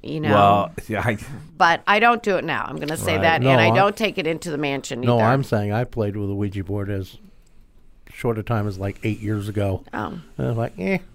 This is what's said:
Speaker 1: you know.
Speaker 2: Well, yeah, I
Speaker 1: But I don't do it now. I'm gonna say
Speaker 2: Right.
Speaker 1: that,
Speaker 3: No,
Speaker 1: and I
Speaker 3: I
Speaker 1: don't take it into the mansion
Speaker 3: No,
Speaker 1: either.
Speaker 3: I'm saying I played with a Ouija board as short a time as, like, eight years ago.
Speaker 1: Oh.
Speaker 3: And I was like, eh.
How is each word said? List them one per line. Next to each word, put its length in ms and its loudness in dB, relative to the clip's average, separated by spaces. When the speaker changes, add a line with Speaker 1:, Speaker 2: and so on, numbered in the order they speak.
Speaker 1:
you 180 -8
know. 140 0
Speaker 2:
Well, 380 6
yeah, 180 -4
I 140 0
Speaker 1:
But 280 4
I 120 4
don't 240 4
do 140 0
it 80 -2
now. 220 -4
I'm 100 -8
gonna 200 -4
say 200 -2
Speaker 2:
Right. 60 0
Speaker 1:
that, 200 4
Speaker 3:
No, 80 4
Speaker 1:
and 100 6
I 100 6
Speaker 3:
I 40 4
Speaker 1:
don't 220 4
take 200 -2
it 100 -2
into 240 -4
the 80 -4
mansion 440 -4
Speaker 3:
No, 160 4
Speaker 1:
either. 100 4
Speaker 3:
I'm 160 2
saying 280 0
I 120 0
played 320 -4
with 140 -4
a 40 -4
Ouija 300 -4
board 240 -6
as 300 -8
short 240 -2
a 40 -6
time 240 -2
as, 120 -6
like, 260 -4
eight 160 -2
years 280 -4
ago. 340 -2
Speaker 1:
Oh. 260 -8
Speaker 3:
And 80 -2
I 20 -2
was 80 -2
like, 220 -4
eh. 200 -2